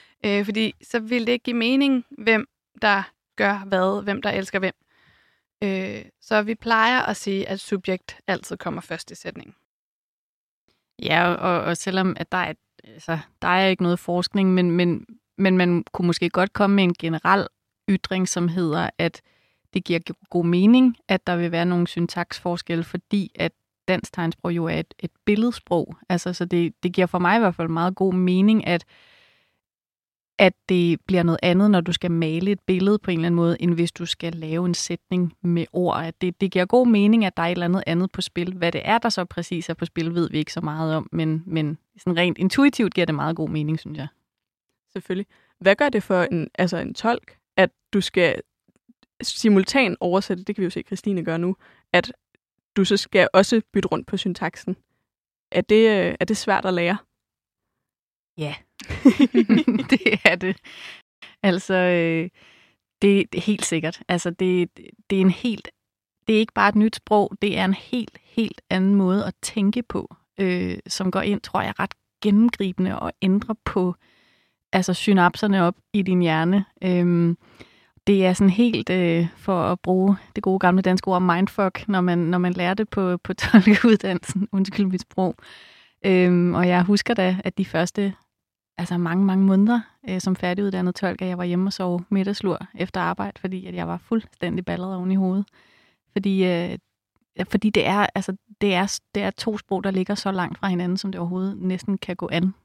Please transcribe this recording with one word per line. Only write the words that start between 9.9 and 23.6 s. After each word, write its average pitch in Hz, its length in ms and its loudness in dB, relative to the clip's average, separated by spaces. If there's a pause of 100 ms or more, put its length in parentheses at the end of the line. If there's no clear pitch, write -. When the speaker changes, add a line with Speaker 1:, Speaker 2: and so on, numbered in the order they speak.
Speaker 2:
Ja, 175 320 2
og, 175 280 -2
og 170 160 -4
selvom 185 420 -2
at 170 120 -10
der 185 60 -4
er, 170 160 -4 (300)
altså, - 360 -8 (220)
der - 60 -4
er 185 200 2
ikke 185 160 0
noget 175 160 2
forskning, 185 540 0
men, 180 180 2
men, 175 340 0 (320)
men 185 200 2
man 175 340 2
kunne 175 160 -2
måske 175 220 0
godt 185 240 -2
komme 202 220 2
med 196 80 4
en 175 100 2
generel 170 540 -2 (420)
ytring, 185 400 -2
som 175 180 -2
hedder, 170 500 -2
at 165 240 -4 (520)
det 185 100 -4
giver 170 160 -2
go-, 165 140 -12 (160)
god 175 160 0
mening, 226 520 4 (100)
at 190 200 -2
der 180 80 -2
vil 170 160 -2
være 170 140 0
nogle 175 220 0
syntaksforskelle, 170 960 -6
fordi - 520 -6
at 170 160 -4 (360)